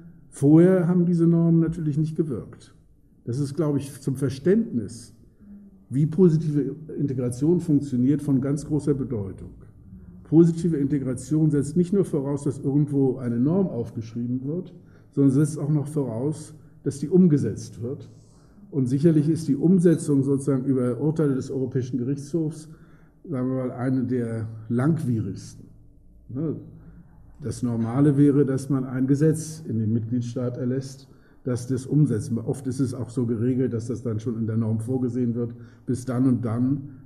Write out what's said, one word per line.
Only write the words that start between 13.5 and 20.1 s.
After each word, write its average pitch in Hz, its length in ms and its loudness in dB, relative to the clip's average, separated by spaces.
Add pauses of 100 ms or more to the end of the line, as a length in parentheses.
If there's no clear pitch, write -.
aufgeschrieben 120 800 -6
wird, 160 280 -8 (380)
sondern 139 220 4
setzt 143 260 2
auch 147 100 -4
noch 147 200 0
voraus, 135 640 -4 (300)
dass - 160 -4
die 147 80 -6
umgesetzt 139 720 2
wird. 131 260 -10 (600)
Und 131 160 0
sicherlich 147 420 4
ist 156 200 0
die 139 80 2
Umsetzung 165 640 4